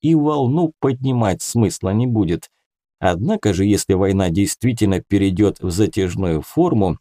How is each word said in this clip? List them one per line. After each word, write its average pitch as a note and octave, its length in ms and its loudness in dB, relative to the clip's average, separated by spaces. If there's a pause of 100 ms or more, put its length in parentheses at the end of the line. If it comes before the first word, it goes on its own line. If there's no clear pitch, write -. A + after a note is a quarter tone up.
и D#3+ 120 2
волну D3+ 680 0
поднимать B2+ 640 0
смысла F#2+ 480 0
не A2 160 0
будет. F#2+ 420 -2 (520)
Однако G2 540 0
же, F#2 100 0
если G2 300 0
война F#2+ 340 2
действительно G2+ 720 0
перейдет G2 600 0
в F#2 100 -6
затяжную F2+ 720 -2
форму A2+ 580 0